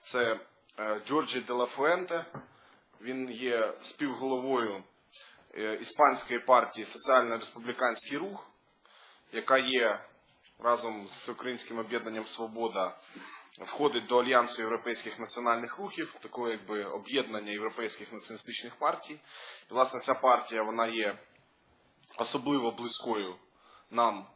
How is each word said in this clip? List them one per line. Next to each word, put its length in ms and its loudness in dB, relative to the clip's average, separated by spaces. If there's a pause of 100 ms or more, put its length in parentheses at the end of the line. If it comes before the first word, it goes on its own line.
Це, 400 2 (380)
е, 280 -2
Джорджі 340 0
де 120 -6
ла 140 2
Фуенте. 580 0 (760)
Він 300 -6
є 520 0
співголовою, 1000 -2 (720)
е, 200 -2
іспанської 680 2
партії 440 4
«Соціально-республіканський 1300 0
рух», 320 -8 (840)
яка 260 4
є 420 4 (580)
разом 500 0
з 200 -4
Українським 500 -6
об'єднанням 480 -4
«Свобода», 680 -2 (640)
входить 480 0
до 120 6
Альянсу 440 4
європейських 560 -2
національних 600 -2
рухів, 440 -8
такого 260 -6
якби 360 -4
об'єднання 680 -4
європейських 600 -6
націоналістичних 640 -10
партій. 380 -2 (560)
І, 40 -12
власне, 260 4
ця 140 2
партія, 480 4
вона 240 0
є 320 -2 (1000)
особливо 540 2
близькою 680 -2 (540)
нам 460 2